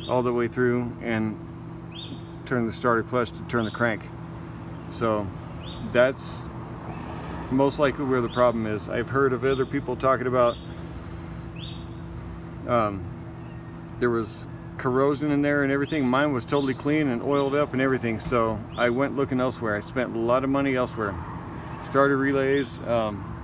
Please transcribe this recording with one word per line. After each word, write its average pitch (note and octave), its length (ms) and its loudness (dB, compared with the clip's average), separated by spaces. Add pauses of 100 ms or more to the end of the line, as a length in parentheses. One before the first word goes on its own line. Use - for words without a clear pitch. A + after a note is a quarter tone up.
all B2 140 4
the B2 100 2
way A#2+ 160 2
through A#2+ 540 2
and A2 340 0 (1080)
turn A#2+ 220 2
the G#2 40 -2
starter A#2 300 4
clutch A#2 300 0
to E2 140 -10
turn A#2 200 0
the G2+ 60 -2
crank. A2+ 320 0 (880)
So G#2+ 340 0 (680)
that's - 520 2 (1080)
most C3+ 300 4
likely C#3 260 2
where B2+ 160 4
the A2+ 80 0
problem A#2 380 4
is. G#2+ 200 -2
I've A2+ 220 -2
heard C3+ 240 4
of A#2+ 100 0
other C3 220 2
people B2+ 300 -2
talking C3 320 2
about, B2 280 4 (2000)
um, G#2 360 2 (960)
there B2 120 4
was A2+ 340 -2 (320)
corrosion C#3 540 2
in C#3+ 100 4
there C#3+ 220 4
and C#3 100 2
everything. C#3 340 2
Mine C#3+ 240 4
was B2 140 -2
totally C#3 300 2
clean D3 340 2
and A#2 140 0
oiled C#3 320 2
up D3 180 2
and C3 80 2
everything. A#2+ 380 2
So A2+ 380 2 (200)
I A#2+ 140 4
went C3 240 0
looking B2+ 260 2
elsewhere. A#2 340 0
I G#2 40 0
spent A2+ 360 -2
a A2+ 40 0
lot A#2+ 240 4
of C3+ 80 0
money C#3 240 2
elsewhere. A2 380 0 (720)
Starter C#3 320 6
relays. C3+ 640 2
Um, A2 440 0 (180)